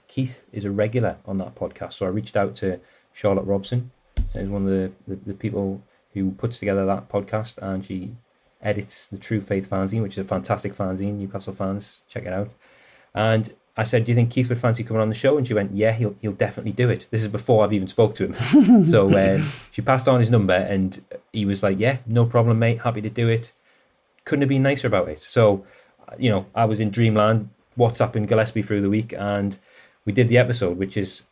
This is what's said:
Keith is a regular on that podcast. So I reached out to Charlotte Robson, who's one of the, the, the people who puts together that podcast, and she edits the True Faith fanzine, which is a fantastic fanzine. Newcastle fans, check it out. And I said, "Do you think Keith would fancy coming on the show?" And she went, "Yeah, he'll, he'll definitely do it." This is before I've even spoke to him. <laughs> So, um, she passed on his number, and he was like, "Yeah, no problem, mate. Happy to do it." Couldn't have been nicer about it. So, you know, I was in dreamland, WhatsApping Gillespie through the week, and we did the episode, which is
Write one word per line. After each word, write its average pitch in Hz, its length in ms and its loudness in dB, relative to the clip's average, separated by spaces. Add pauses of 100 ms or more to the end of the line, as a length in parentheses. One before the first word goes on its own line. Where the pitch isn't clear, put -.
Keith - 460 -8
is 104 100 -8
a 101 80 -6
regular 107 540 -2
on 98 120 -8
that 90 180 -8
podcast. - 380 -10
So 98 120 -6
I 92 40 -2
reached 104 280 -4
out 98 200 -2
to 92 220 -4 (320)
Charlotte 98 340 0
Robson, 98 460 -4 (400)
who's 98 160 -6
one 98 160 -4
of 98 60 0
the, 95 220 0 (140)
the, 95 100 -8 (120)
the 98 60 -10
people 98 480 -6 (320)
who 95 180 -2
puts 120 280 -8
together 98 260 -2
that 95 240 -4
podcast, 107 480 -6
and 95 260 -6
she 98 320 -10 (460)
edits 101 460 -6
the 98 100 -12
True 107 240 -4
Faith 95 280 -4
fanzine, 98 320 -2
which 98 120 -6
is 101 60 -8
a 95 80 -6
fantastic 98 460 -4
fanzine. 98 440 -6
Newcastle 98 360 -10
fans, 101 540 -8
check - 180 -12
it 90 80 -8
out. 101 160 -6 (640)
And 110 380 0 (260)
I 110 60 -2
said, 113 200 0
"Do 120 80 0
you 117 40 4
think 120 160 4
Keith 123 180 0
would 120 80 -2
fancy 117 260 0
coming 110 180 -2
on 110 60 2
the 107 80 -2
show?" 139 220 2
And 123 100 0
she 117 60 -4
went, 101 200 0
"Yeah, 110 200 2
he'll, 113 260 -2
he'll 101 140 -4
definitely - 400 -4
do 123 160 2
it." 110 220 -4
This 110 100 0
is 107 80 -4
before 107 340 2
I've 101 80 2
even 95 160 0
spoke 107 280 2
to 92 120 -2
him. - 60 -6
<laughs> 214 520 6
So, 107 220 6 (100)
um, 98 320 2 (220)
she - 100 -8
passed 131 280 2
on 127 100 6
his 113 100 4
number, 101 240 4
and 95 460 0 (320)
he 107 140 -2
was 98 180 -2
like, 98 160 0
"Yeah, 123 260 0
no 117 200 4
problem, 117 340 2
mate. 117 220 0
Happy 113 200 -4
to 110 80 -6
do 117 200 0
it." 113 240 -2 (720)
Couldn't 143 160 0
have 135 80 2
been 135 140 2
nicer 135 240 0
about 92 200 2
it. 76 140 -10
So, 104 440 2 (520)
you 123 120 2
know, 98 240 0
I 113 120 2
was 110 160 -2
in 107 80 0
dreamland, 113 600 2 (260)
WhatsApping 117 500 0
Gillespie 110 360 0
through 104 180 0
the 98 80 0
week, 110 280 -2
and 101 400 -4 (460)
we 107 80 -4
did 117 160 4
the 120 120 4
episode, 101 380 0
which 95 200 -4
is - 340 -6